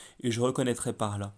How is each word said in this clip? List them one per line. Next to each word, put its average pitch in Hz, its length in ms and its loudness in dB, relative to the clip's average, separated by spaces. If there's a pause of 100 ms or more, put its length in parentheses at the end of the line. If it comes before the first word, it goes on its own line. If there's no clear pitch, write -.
(220)
et 123 100 0
je 113 100 2
reconnaîtrai 123 500 2
par 104 260 -2
là 104 200 -4